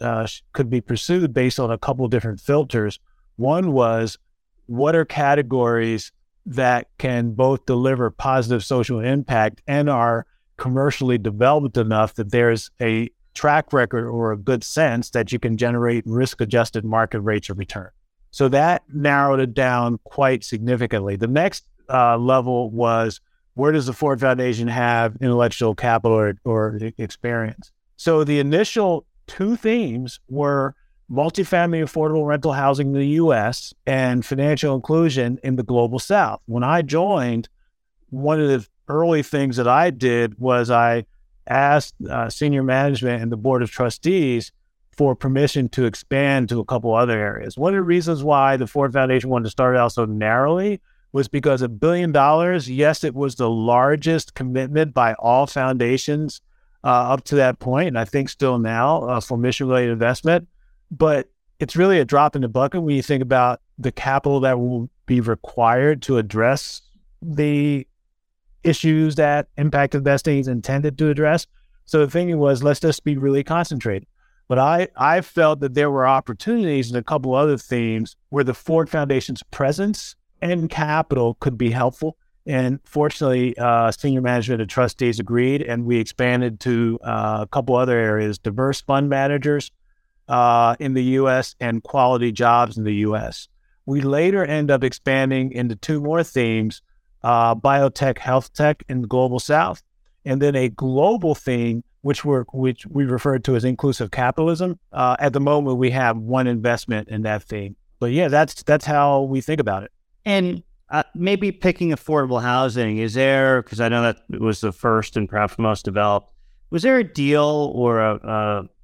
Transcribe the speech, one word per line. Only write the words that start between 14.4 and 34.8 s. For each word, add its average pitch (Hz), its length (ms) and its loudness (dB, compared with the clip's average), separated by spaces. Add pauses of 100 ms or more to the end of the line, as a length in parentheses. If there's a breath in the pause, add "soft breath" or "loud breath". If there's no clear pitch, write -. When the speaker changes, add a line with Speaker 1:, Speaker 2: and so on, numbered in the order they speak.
Speaker 1:
sense 123 460 0
that 113 220 -2
you 123 80 -2
can 113 180 -2
generate 120 480 0
risk-adjusted 117 800 -2
market 113 340 0
rates 104 300 -2
of 95 80 -10
return? 95 320 -12 (420)
So 135 180 2
that 151 340 2 (100)
narrowed 139 460 2
it 127 140 0
down 123 500 0
quite 131 400 0
significantly. 113 720 -2
The 104 120 -2
next, 156 400 -2 (220)
uh, 120 280 4
level 123 520 0
was, 113 500 0 (360)
where 143 160 2
does 147 160 0
the 131 60 -4
Ford 139 260 -2
Foundation 123 480 0
have 117 520 0
intellectual 120 540 2
capital 113 440 2
or, 104 260 2
or 110 380 -2
e-, 110 160 -8
experience? 113 760 -6 (260)
So 156 260 2
the 147 160 0
initial 175 640 0 (220)
two 208 280 -4
themes 156 640 -4 (100)
were 139 460 -2 (340)
multifamily 165 720 0
affordable 156 420 0
rental 147 280 0
housing 139 340 2
in 139 60 0
the 139 140 0
U 156 260 4
S 113 400 -2 (120)
and 127 400 0
financial 143 500 0
inclusion 135 680 0